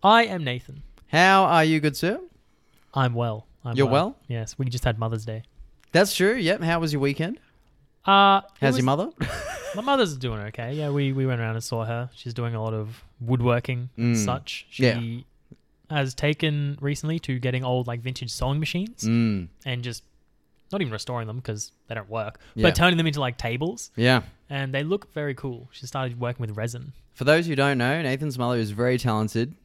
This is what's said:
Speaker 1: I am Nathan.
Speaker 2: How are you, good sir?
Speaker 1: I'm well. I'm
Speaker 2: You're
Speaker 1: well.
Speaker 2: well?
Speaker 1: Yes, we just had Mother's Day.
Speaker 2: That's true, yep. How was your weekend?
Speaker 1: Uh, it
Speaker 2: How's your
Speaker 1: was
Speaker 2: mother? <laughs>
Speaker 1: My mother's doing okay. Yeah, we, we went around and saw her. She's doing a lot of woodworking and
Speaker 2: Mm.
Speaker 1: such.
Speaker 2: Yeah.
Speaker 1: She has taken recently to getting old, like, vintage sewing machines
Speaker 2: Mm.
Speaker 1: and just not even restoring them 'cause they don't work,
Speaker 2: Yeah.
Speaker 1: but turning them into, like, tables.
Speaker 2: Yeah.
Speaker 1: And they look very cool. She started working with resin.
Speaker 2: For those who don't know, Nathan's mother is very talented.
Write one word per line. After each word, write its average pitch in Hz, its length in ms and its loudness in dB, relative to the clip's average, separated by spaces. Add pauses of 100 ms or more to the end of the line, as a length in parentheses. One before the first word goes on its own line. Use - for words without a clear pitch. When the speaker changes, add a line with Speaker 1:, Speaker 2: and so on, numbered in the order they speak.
Speaker 1:
I 226 220 8
am 185 200 -6
Nathan. 131 380 -8 (260)
Speaker 2:
How 190 360 6
are 165 200 6
you, 160 160 2
good 147 160 0
sir? 214 240 -2 (720)
Speaker 1:
I'm 123 200 2
well. 117 320 -4 (180)
I'm 120 120 -4
Speaker 2:
You're 135 100 6
Speaker 1:
well. 143 240 2
Speaker 2:
well? 277 60 -14 (120)
Speaker 1:
Yes, 113 300 -8
we 135 80 -2
just 123 180 -6
had 117 140 0
Mother's 113 260 -4
Day. 110 180 -10 (500)
Speaker 2:
That's 196 220 6
true, 196 200 4
yep. 202 280 0
How 165 180 0
was 160 120 -2
your 147 80 0
weekend? 156 380 -2 (640)
Speaker 1:
Uh, 196 400 6
it - 60 -20 (100)
Speaker 2:
How's 139 180 4
your - 0 -
Speaker 1:
was 131 60 2
Speaker 2:
mother? 151 260 2 (320)
<laughs> 587 340 -10
Speaker 1:
My 208 60 -8
mother's 247 340 2
doing 120 320 -4
okay. 120 260 -8
Yeah, 151 160 -4
we, 139 220 0
we 135 120 0
went 127 160 0
around 113 140 -2
and 113 100 -6
saw 113 220 -4
her. 117 280 -6
She's 120 200 -10
doing 117 200 -4
a 110 80 -4
lot 110 120 -4
of 110 280 -8 (180)
woodworking 123 760 0
and 117 200 2
Speaker 2:
Mm. 110 80 2
Speaker 1:
such. 131 480 -6
Speaker 2:
Yeah. 120 260 2
Speaker 1:
She 117 260 -8 (640)
has 139 260 0
taken 147 680 -2
recently 151 380 -2
to 131 180 -4
getting 127 260 -2
old, 127 220 0
like, 120 140 -6
vintage 127 300 -8
sewing 139 300 -2
machines 190 440 -4
Speaker 2:
Mm. 110 440 2 (160)
Speaker 1:
and 123 180 -6
just 120 200 -10 (680)
not 202 120 -4
even 127 100 -4
restoring 117 340 -6
them 113 140 -8
'cause 107 320 -8 (160)
they 117 60 -8
don't 104 160 -8
work, 110 280 -6 (160)
Speaker 2:
Yeah. 110 100 0
Speaker 1:
but - 100 6
turning 175 240 4
them 165 80 2
into, 147 140 -2
like, 123 180 -4
tables. 143 580 -6
Speaker 2:
Yeah. 123 260 4 (280)
Speaker 1:
And 139 240 -6
they 139 80 0
look 185 320 -4
very 147 200 -4
cool. 123 380 -10
She - 140 -16
started 123 340 -6
working 123 260 -4
with 104 100 -8
resin. 120 360 -6 (220)
Speaker 2:
For - 100 -4
those 160 220 6
who 160 80 0
don't 139 240 2
know, 131 240 2
Nathan's 135 360 -2
mother 123 200 0
is 107 140 0
very 123 260 2
talented. 113 560 0 (100)